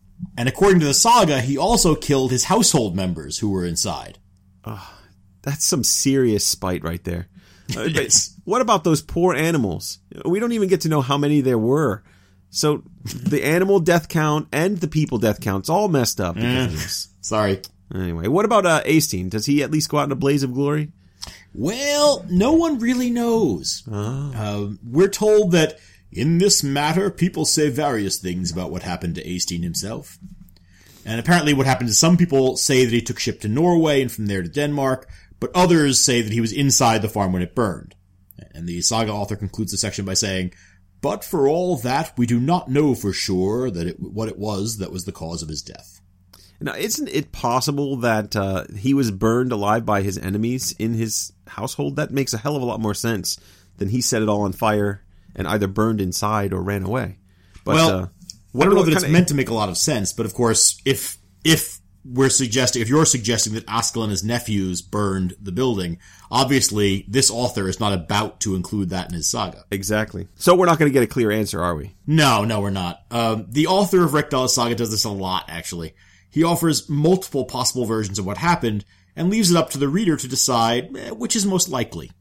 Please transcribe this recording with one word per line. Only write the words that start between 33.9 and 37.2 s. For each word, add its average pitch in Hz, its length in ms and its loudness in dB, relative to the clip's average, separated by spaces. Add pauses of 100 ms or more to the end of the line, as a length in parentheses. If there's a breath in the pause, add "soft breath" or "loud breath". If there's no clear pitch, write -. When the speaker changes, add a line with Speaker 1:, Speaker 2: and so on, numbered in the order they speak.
Speaker 1:
and 123 100 -6
from 107 140 -6
there 98 160 -2
to 85 60 -6
Denmark, 143 600 -2 (320 soft breath)
but 123 140 -6
others 165 460 4
say 120 220 4
that 104 100 -6
he 117 80 0
was 110 120 -2
inside 123 500 2
the 107 60 0
farm 95 240 -2